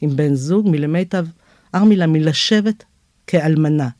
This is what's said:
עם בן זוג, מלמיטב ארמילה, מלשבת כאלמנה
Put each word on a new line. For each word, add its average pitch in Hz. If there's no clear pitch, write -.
עם 147
בן 143
זוג, 180
מלמיטב 165
ארמילה, 190
מלשבת 160
כאלמנה 151